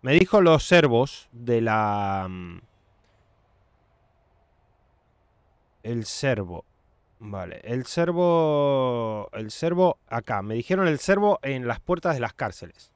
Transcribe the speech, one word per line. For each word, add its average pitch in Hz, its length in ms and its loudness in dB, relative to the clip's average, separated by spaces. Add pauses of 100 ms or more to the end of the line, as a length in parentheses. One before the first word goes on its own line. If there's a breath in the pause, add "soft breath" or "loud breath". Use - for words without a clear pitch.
Me 131 100 0
dijo 185 280 6
los 165 240 6
servos 139 680 2
de 120 280 0
la, 104 680 0
mm, 87 300 -14 (3250)
el 113 240 -6
servo. 104 580 -4 (540)
Vale, 98 460 -12
el 123 220 -6
servo... 143 1500 0
El 107 180 -8
servo 175 560 0
acá. 113 360 -4
Me 107 120 -6
dijeron 185 320 0
el 151 140 0
servo 202 420 2
en 131 240 -6
las 117 140 -4
puertas 175 340 -2
de 127 60 -4
las 117 140 -4
cárceles. - 600 -10